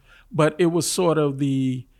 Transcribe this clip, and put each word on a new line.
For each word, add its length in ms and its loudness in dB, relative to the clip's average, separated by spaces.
but 260 2
it 140 2
was 180 -2
sort 300 0
of 180 0
the 480 -2